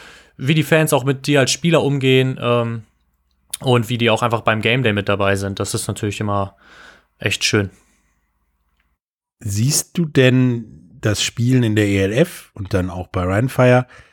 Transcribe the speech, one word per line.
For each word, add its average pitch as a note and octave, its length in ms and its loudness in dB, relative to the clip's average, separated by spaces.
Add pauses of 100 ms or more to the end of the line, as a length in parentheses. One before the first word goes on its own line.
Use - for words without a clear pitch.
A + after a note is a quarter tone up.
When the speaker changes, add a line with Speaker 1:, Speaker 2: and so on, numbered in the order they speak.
(360)
Speaker 1:
wie C#3 180 -2
die D#3 80 2
Fans D#3 300 2
auch C3+ 120 0
mit C3+ 220 -4
dir C#3+ 140 2
als B2+ 100 2
Spieler D#3+ 320 0
umgehen, C3 580 0
ähm, A#2 440 -2 (760)
und A#2+ 280 2
wie B2 100 -4
die A#2 120 2
auch A2 120 2
einfach A2+ 180 0
beim A2 200 0
Game A#2 220 0
Day A2+ 100 2
mit G2+ 160 -2
dabei G2 280 0
sind. G2 240 -6
Das G2+ 120 -6
ist - 140 -6
natürlich G#2 320 -6
immer G2+ 380 -4 (640)
echt - 240 -4
schön. G2+ 260 0 (1700)
Speaker 2:
Siehst G#2+ 580 -4
du F3 80 0
denn B2+ 960 0
das G#2+ 220 0
Spielen B2 400 0
in G#2+ 140 2
der G#2+ 100 4
E G2 120 0
L F#2+ 140 0
F - 420 -2
und G2 200 -6
dann F#2 160 -2
auch F2+ 160 -10
bei - 160 -6
Rheinfire B2 640 2 (260)